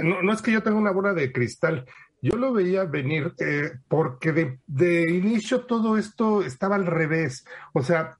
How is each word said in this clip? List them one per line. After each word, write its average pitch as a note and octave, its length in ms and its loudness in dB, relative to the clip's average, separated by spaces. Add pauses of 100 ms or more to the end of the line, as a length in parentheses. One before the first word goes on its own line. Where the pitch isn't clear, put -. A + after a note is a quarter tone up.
no, F3+ 180 0
no G3+ 100 2
es G#3+ 80 -2
que A#3 120 0
yo A3 100 2
tenga G#3+ 140 0
una G#3 160 2
bola G3 220 0
de C3+ 180 -2
cristal. D#3+ 520 -2 (380)
Yo C3 140 2
lo B3+ 160 2
veía F#3+ 320 2
venir, D3+ 560 -2
eh, D3 320 -2 (160)
porque D3+ 420 0
de, D3+ 380 0
de E3+ 420 2
inicio G#3+ 520 0
todo A3+ 360 0
esto G#3+ 440 0
estaba G3 340 -2
al G3 100 0
revés. D#3+ 580 -2 (280)
O D3 100 2
sea, E3 380 0